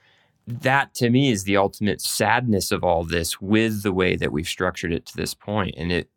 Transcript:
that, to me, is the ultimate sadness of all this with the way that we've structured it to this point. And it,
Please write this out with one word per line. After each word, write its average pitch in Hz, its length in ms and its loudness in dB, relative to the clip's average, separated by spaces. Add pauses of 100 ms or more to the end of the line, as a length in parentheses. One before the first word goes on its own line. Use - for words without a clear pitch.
(460)
that, 131 480 0
to 120 160 2
me, 135 200 6
is 98 140 2
the 98 120 2
ultimate 98 440 0
sadness 110 680 0
of 98 140 -2
all 85 200 2
this 82 380 -4
with 107 400 0
the 104 100 0
way 92 240 2
that 85 160 -2
we've 80 140 -4
structured 90 460 -4
it - 140 -4
to - 100 -16
this - 180 -6
point. 104 420 -4
And 85 140 -4
it, 87 260 -2